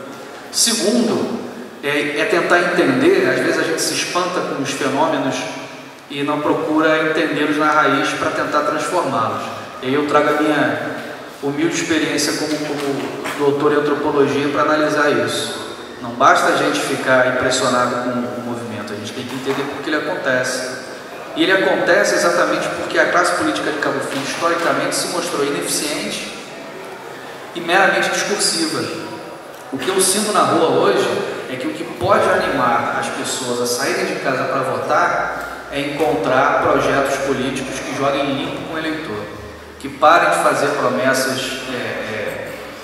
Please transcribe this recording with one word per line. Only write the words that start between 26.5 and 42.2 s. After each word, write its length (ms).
e 60
meramente 500
discursiva. 720
O 60
que 100
eu 120
sinto 320
na 80
rua 280
hoje 680
é 40
que 100
o 60
que 120
pode 300
animar 680
as 100
pessoas 520
a 60
saírem 400
de 140
casa 240
pra 160
votar 1120
é 80
encontrar 840
projetos 540
políticos 540
que 160
joguem 380
limpo 340
com 60
o 40
eleitor, 440
que 100
parem 420
de 60
fazer 320
promessas, 920
é, 40
é, 760